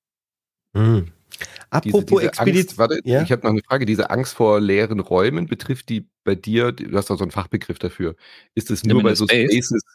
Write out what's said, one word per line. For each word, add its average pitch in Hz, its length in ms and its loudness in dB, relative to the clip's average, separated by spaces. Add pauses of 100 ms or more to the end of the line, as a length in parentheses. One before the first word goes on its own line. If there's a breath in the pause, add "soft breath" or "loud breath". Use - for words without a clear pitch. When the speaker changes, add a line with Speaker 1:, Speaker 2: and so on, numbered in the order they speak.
(760)
Speaker 1:
Mhm. 107 340 2 (600 loud breath)
Apropos 202 360 0
Speaker 2:
Diese, - 20 -
diese 196 220 2
Speaker 1:
Expediz-, 185 380 2
Speaker 2:
Angst, - 120 -10
warte, 117 260 0
Speaker 1:
ja? 131 180 2
Speaker 2:
ich 165 100 -2
hab 117 100 0
noch 113 80 0
eine 107 160 2
Frage. 131 180 -2
Diese 104 260 0
Angst 127 240 -2
vor 104 260 4
leeren 104 400 0
Räumen, 117 460 0
betrifft - 420 -6
die 110 200 -6 (140)
bei 98 140 0
dir, 117 360 0
du - 240 -6
hast 101 140 -2
doch 95 80 -2
so 101 60 -4
einen 87 80 -4
Fachbegriff - 460 -6
dafür. 87 360 -6 (400 loud breath)
Ist - 160 -4
es 107 140 -4
nur 117 140 4
Speaker 3:
Liminal 107 140 4
Speaker 2:
bei - 40 -2
so 104 100 0
Speaker 3:
Space. 117 240 4
Speaker 2:
Spaces, 117 320 0 (120)